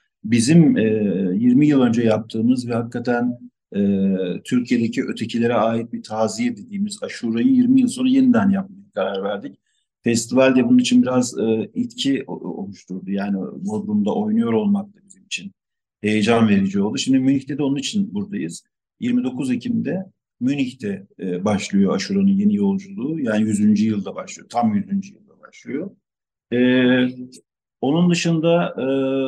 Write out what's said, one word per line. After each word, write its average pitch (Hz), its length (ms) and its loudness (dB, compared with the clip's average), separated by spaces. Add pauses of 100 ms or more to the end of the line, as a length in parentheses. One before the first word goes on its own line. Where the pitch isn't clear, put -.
(240)
bizim, 123 520 4
e, 107 60 2 (520)
yirmi 123 320 4
yıl 143 140 4
önce 117 220 2
yaptığımız 113 680 0
ve 120 60 -4
hakikaten, 123 640 -2 (380)
e, 101 40 0 (640)
Türkiye'deki 123 600 -2
ötekilere 117 500 -2
ait 113 380 -2
bir 113 100 -10
taziye 110 540 -4
dediğimiz 101 460 -8
Aşura'yı 117 460 -2
yirmi 127 320 4
yıl 123 80 2
sonra 127 200 -2
yeniden 123 420 4
yapmaya - 440 -4
karar 98 280 -4
verdik. 101 360 -8 (440)
Festival 123 540 2
de 120 120 4
bunun 123 100 6
için 123 240 4
biraz, 127 360 -2
e, 110 360 -2
itki 123 520 -4
o-, 87 360 -10
oluşturdu. 92 480 -12
Yani 98 260 -2
Bodrum'da 101 800 -4
oynuyor 113 380 0
olmak 101 440 0
da - 100 -20
bizim - 180 -20
için 98 280 -12 (480)
heyecan 110 480 2
verici 98 320 2
oldu. 107 180 -2
Şimdi 131 200 2
Münih'te 135 400 0
de 151 40 -4
onun 139 140 0
için 101 380 -4
buradayız. 98 500 -8 (360)
Yirmi 123 240 0
dokuz 127 260 -4
Ekim'de 120 540 -4 (360)
Münih'te, 123 680 -4 (140)
e, 90 240 -4
başlıyor 101 500 0
Aşura'nın 98 320 0
yeni 101 300 2
yolculuğu. 101 640 -2
Yani 107 220 0
yüzüncü 107 420 2
yılda 104 300 -2
başlıyor. - 340 -14
Tam 117 260 0
yüzüncü 98 400 -4
yılda - 260 -20
başlıyor. 143 500 -12 (640)
E, 120 60 2 (1200)
onun 170 300 2
dışında, 170 680 0
e, 127 80 -4 (420)